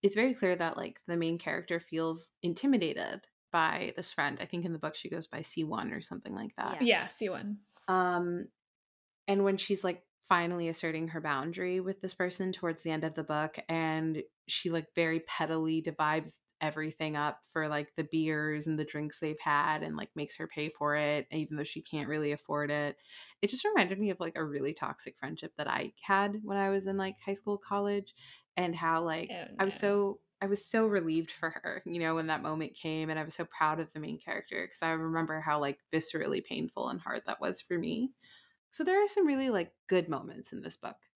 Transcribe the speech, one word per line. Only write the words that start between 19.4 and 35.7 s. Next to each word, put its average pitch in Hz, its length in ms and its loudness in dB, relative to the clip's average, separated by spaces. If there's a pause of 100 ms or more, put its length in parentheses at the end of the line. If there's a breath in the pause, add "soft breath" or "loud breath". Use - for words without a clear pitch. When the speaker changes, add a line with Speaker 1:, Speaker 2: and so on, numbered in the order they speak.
Speaker 1:
and, 156 140 -6
like, - 180 -8
makes 147 220 -6
her 165 100 -6
pay 151 220 -4
for 147 260 0
it, 147 360 0
even 151 260 -4
though 147 80 -2
she 156 160 -8
can't 147 280 -6
really 151 240 0
afford 147 380 -2
it. 147 260 -2 (440 loud breath)
It 202 80 2
just 254 160 0
reminded 196 340 4
me 208 100 2
of, 180 100 -2
like, 165 180 -2
a 160 80 0
really 143 280 -2
toxic - 440 -8
friendship 160 400 -8
that 147 100 -2
I - 340 -2
had 202 420 2
when 202 140 -2
I 196 120 4
was 196 180 2
in, 190 100 0
like, 190 220 -2
high 196 140 -4
school, 202 240 -2
college, 202 580 -2 (420 loud breath)
and 175 180 0
how, 165 280 2
like, 165 260 -2
Speaker 3:
Oh, 180 180 -8 (120)
Speaker 1:
I 196 60 6
was 196 100 0
Speaker 3:
no. - 40 -2
Speaker 1:
so, 202 420 2 (200)
I 196 60 -2
was 196 180 0
so 220 220 4
relieved 165 440 2
for - 200 -4
her, - 340 -6
you 170 140 -2
know, 160 160 2
when 160 120 0
that 156 140 0
moment 156 340 -4
came, 160 340 -2
and 156 100 0
I 156 40 -2
was 160 120 -8
so 165 100 -4
proud 156 340 2
of 156 140 -6
the 156 60 -10
main 151 200 -6
character - 480 -6
'cause - 140 -10
I 165 100 2
remember 160 500 0
how, 151 180 2
like, 139 200 0 (140)